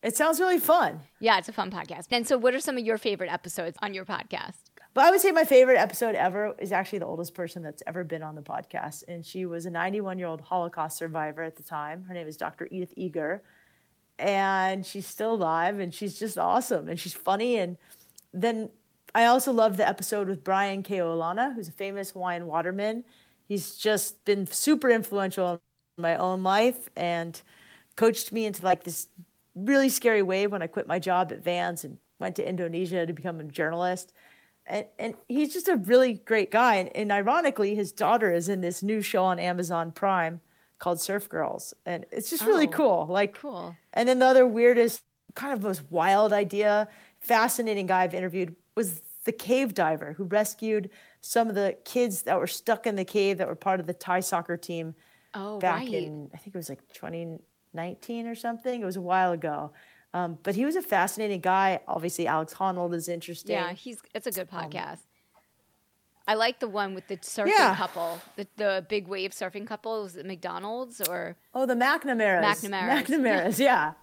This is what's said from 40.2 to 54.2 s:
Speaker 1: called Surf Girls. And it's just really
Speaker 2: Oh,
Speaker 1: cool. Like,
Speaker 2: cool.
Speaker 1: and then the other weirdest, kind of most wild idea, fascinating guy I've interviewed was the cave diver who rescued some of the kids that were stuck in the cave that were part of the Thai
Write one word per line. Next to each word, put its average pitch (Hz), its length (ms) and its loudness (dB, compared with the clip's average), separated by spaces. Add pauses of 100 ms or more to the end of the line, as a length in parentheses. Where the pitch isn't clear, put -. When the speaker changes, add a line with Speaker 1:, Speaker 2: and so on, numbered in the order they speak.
Speaker 1:
called 175 240 -2
Surf 202 260 -4
Girls. - 460 -6 (140)
And 175 240 -6
it's - 180 -6
just 254 160 -4
really 339 220 6
Speaker 2:
Oh, - 40 -2
Speaker 1:
cool. 190 380 4
Like, 202 240 0
Speaker 2:
cool. 175 420 -12 (180)
Speaker 1:
and 240 140 2
then 254 120 4
the 254 80 8
other 262 180 10
weirdest, 233 560 6 (320)
kind 277 200 -6
of 208 100 -4
most 185 260 -2
wild 196 420 4
idea, 208 560 2 (320)
fascinating 220 680 2
guy 185 160 4
I've 180 100 -2
interviewed 180 420 -4 (200)
was 185 260 -4 (240)
the 214 60 -2
cave 240 420 0
diver 156 400 0
who 185 120 -6
rescued 208 640 -2 (320)
some 233 280 2
of 202 60 -4
the 196 280 0
kids 240 380 -2
that 175 180 0
were 151 80 -2
stuck 226 400 -2
in 214 80 -2
the 190 80 -2
cave 196 360 0
that 180 100 -2
were 165 60 -4
part 190 260 -2
of 160 60 -8
the 175 60 -4
Thai 185 280 -2